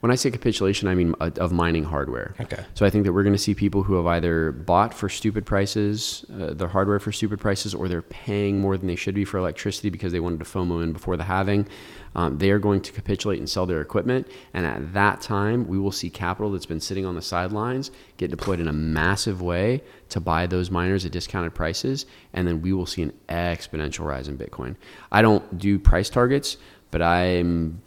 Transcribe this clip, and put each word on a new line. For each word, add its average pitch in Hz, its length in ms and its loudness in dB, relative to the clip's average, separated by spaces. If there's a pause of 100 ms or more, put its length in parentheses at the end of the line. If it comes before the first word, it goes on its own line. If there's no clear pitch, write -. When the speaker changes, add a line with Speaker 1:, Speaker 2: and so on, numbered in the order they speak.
Speaker 1:
When 120 120 4
I - 20 6
say 127 160 2
capitulation, 104 560 0
I 92 80 2
mean, 87 260 4
uh, 80 180 -2
of 87 120 2
mining 85 320 2
hardware. 69 580 -4
Speaker 2:
Okay. - 240 -8 (100)
Speaker 1:
So 104 120 2
I 95 40 6
think 104 140 4
that 95 80 4
we're 98 120 4
gonna 101 120 6
see 101 160 0
people 101 300 2
who 98 120 2
have 85 120 2
either 82 460 2
bought 87 420 2
for 101 140 -4
stupid 104 360 -2
prices, 104 880 -2
uh, 80 220 -6
their 85 140 -4
hardware 98 320 2
for 110 100 -4
stupid 104 300 -4
prices, 98 340 -2
or 92 140 -4
they're 85 140 -2
paying 101 580 -2
more 98 160 2
than 92 100 -4
they 87 80 0
should 95 220 -4
be 101 80 2
for 95 140 -4
electricity 92 520 -2
because 87 220 -4
they 87 80 0
wanted 85 180 -2
to 80 60 -8
fomo 87 400 -2
in 82 80 0
before 90 240 -4
the 78 80 -4
halving. 98 420 2 (480)
Um, 73 240 0
they 95 140 4
are 101 80 4
going 98 220 2
to - 100 -14
capitulate 101 480 -2
and - 100 -6
sell 92 160 -2
their 85 140 0
equipment. 110 480 0 (260)
And 90 100 0
at 71 300 -4
that 101 260 4
time, 107 460 0
we 92 140 0
will 98 100 0
see 90 200 -6
capital 98 420 -4
that's 92 120 -4
been 80 160 -6
sitting 98 240 -4
on 90 120 -4
the 85 60 -8
sidelines 107 680 -4 (280)
get - 120 -2
deployed 90 300 -2
in 82 80 0
a 76 40 0
massive 80 680 0
way 95 400 0 (280)
to - 100 -2
buy 85 260 2
those 90 240 0
miners 90 360 2
at 78 40 -4
discounted 85 440 -4
prices. 127 520 -4 (260)
And 90 140 0
then 82 160 0
we 92 100 0
will 90 140 0
see - 160 -4
an 76 100 -2 (160)
exponential 80 800 -4
rise 69 220 -4
in 69 100 -8
Bitcoin. - 380 -8 (340)
I 107 120 6
don't 107 360 4
do 98 180 2
price 95 320 6
targets, 127 480 2 (360)
but 80 100 2
I'm 87 840 2